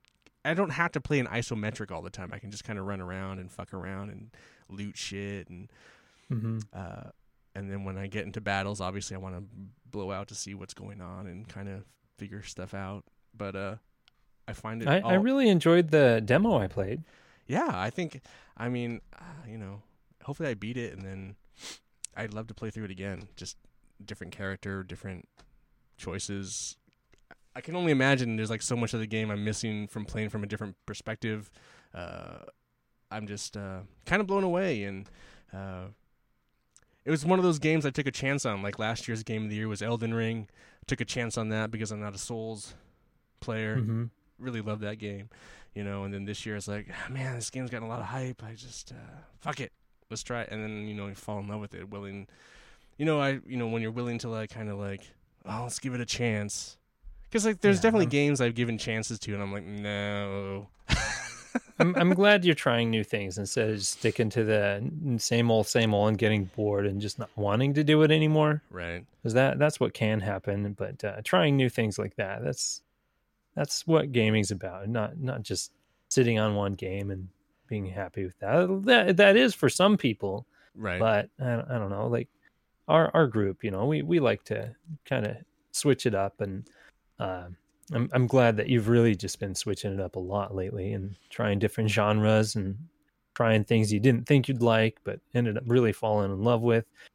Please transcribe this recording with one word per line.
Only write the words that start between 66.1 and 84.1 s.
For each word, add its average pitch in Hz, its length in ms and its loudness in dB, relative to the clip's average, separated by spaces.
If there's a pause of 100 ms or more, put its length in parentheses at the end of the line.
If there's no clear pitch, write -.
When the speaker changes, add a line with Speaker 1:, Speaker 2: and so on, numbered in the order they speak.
Speaker 2:
getting 107 260 4 (120)
bored 104 300 0
and 98 140 -2
just 104 180 -6
not 107 180 -10
wanting 110 380 2
to 151 100 2
do 151 180 8
it 156 80 8
anymore. 151 600 4
Speaker 1:
Right. 87 340 -8 (180)
Speaker 2:
'Cause 110 120 -2
that, 135 240 4
that's 151 220 2
what 113 140 2
can 110 260 2
happen. 101 540 -2
But, 101 300 -8
uh, 101 200 -6
trying 160 320 4
new 131 120 4
things 110 300 0
like 104 180 -6
that, 104 280 -4
that's, - 380 -6 (720)
that's - 320 -4
what 160 260 4
gaming's 107 380 4
about. 95 380 -6
Not, 120 300 -2
not 131 240 -4
just - 300 -6 (360)
sitting 117 300 4
on 107 160 4
one 101 200 0
game 98 360 -6
and 92 180 -8 (380)
being 104 200 -4
happy 95 380 -6
with 92 140 -10
that. 180 460 2
That, 208 340 6
that 196 180 10
is 247 180 6
for - 140 4
some 196 300 6
people. 107 480 -2 (280)
Speaker 1:
Right. 95 260 -4
Speaker 2:
But 110 280 2 (120)
I, 123 140 0
I 117 240 -4
don't 101 120 -4
know, 101 160 -2
like, 120 220 -2 (600)
our, 156 260 6
our 165 120 8
group, 107 380 0
you 110 60 -2
know, 98 160 -2
we, 151 160 0
we 165 180 2